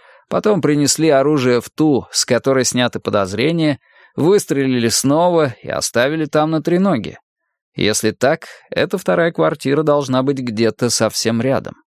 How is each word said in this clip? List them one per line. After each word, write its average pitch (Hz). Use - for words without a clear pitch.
потом 202
принесли 147
оружие 135
в -
ту, 147
с -
которой 127
сняты 123
подозрения, 117
выстрелили 135
снова 151
и -
оставили 143
там 151
на 160
треноге? 165
Если 107
так, 135
эта -
вторая 170
квартира 156
должна 135
быть 139
где-то 117
совсем 113
рядом. 123